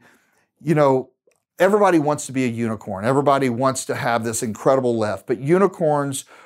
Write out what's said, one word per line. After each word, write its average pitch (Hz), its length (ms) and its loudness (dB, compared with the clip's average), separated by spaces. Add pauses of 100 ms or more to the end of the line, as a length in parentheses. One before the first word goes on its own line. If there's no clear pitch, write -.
(600)
you 156 140 -2
know, 135 360 2 (480)
everybody 190 400 4
wants 147 280 -2
to 135 60 -12
be 131 120 -2
a 123 40 0
unicorn. 110 560 -6
Everybody 139 440 2
wants 131 380 -2
to - 80 -4
have 117 300 -2
this 113 180 -6
incredible 123 540 0
lift, 104 300 -4
but - 120 -4
unicorns 147 840 0 (220)